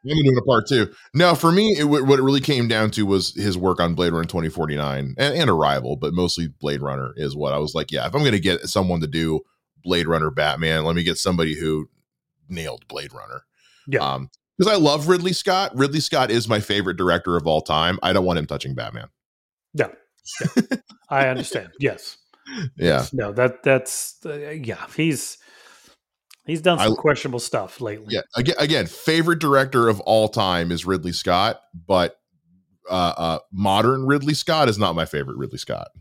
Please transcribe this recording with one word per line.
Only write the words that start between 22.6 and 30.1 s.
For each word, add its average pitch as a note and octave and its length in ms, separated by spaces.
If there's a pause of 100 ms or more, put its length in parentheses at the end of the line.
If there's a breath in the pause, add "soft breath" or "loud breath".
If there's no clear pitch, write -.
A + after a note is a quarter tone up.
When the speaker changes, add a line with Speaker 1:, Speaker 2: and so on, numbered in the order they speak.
Speaker 2:
Yes. C#2 360
No, G#2+ 200
that, A#2+ 300
that's, - 640
uh, D#3 100 (280)
yeah, A2+ 320
he's, D3+ 440 (1080 soft breath)
he's D#3 140
done E3+ 180
some G#2+ 140
Speaker 1:
I - 40
Speaker 2:
questionable C#3 440
stuff - 400
lately. G#2+ 340
Speaker 1:
Yeah. F#2 60 (160)
Aga-, C3 240
again, D3 260
favorite E3 540
director C3+ 480
of G#2 120
all A2 280